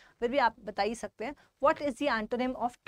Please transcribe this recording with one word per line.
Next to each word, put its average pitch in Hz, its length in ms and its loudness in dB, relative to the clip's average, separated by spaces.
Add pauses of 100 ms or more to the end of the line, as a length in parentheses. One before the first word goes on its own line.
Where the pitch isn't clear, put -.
(220)
फिर 240 80 0
भी 269 80 0
आप 226 220 4
बता 202 240 -4
ही 226 120 0
सकते 214 300 -10
हैं। 285 100 -8 (280)
What 320 180 4
is 285 200 -2
the 285 120 0
antonym 247 420 -2 (100)
of - 80 -4 (140)